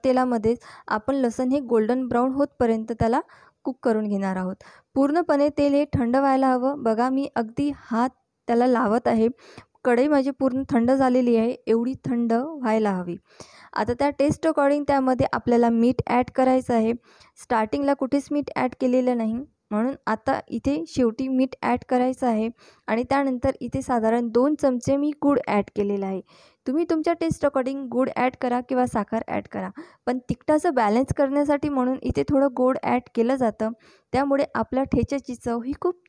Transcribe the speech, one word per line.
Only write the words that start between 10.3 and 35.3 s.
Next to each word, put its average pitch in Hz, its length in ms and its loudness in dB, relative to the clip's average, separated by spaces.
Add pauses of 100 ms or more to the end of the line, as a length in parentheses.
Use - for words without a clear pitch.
पूर्ण 269 380 -2
थंड 233 220 2
झालेली 254 440 4
आहे, 233 200 0 (120)
एवढी 233 260 0 (120)
थंड 240 280 0
व्हायला 233 580 0
हवी. 175 240 -4 (580)
आता 220 200 -4
त्या 277 160 0 (100)
टेस्ट 294 280 2
according 294 400 2
त्यामध्ये 262 460 2
आपल्याला 240 360 2
मीठ 233 380 2
ॲड 247 280 0
करायचं 262 380 2
आहे. 226 200 2 (480)
स्टार्टिंगला 277 520 0
कुठेच 277 380 -2
मीठ 285 240 -2
ॲड 247 260 -2
केलेलं 247 360 2
नाही, 226 180 -2 (360)
म्हणून 226 220 0 (140)
आता 220 400 -2
इथे 285 400 -4
शेवटी 247 400 0
मीठ 262 340 0
ॲड 247 180 -2 (100)
करायचं 254 380 0
आहे 220 220 0 (380)
आणि 226 220 -2
त्यानंतर 269 520 0
इथे 247 200 -6
साधारण 240 480 0
दोन 254 320 2
चमचे 262 360 0
मी 294 140 0 (120)
गूळ 285 140 4 (100)
ॲड 202 280 0
केलेला 202 300 -2
आहे. 190 160 -6 (460)
तुम्ही 311 220 -2
तुमच्या 330 240 0
टेस्ट 330 320 -2
according 269 460 -2
गूळ 247 240 0
ॲड 254 260 0
करा 247 180 0 (100)
किंवा 247 160 2
साखर 226 420 -4
ॲड 202 240 -6
करा, 190 180 -8 (360)
पण 254 120 -2 (120)
तिखटाचं 302 440 0
बॅलन्स 240 440 2
करण्यासाठी 285 520 0
म्हणून 262 320 0
इथे 269 280 -2
थोडं 277 180 4 (100)
गोड 254 260 2
ॲड 247 180 0 (140)
केलं 233 200 2
जातं, 226 360 -2 (420)
त्यामुळे 277 320 2 (100)
आपल्या 254 280 -2
ठेच्याची 254 520 -2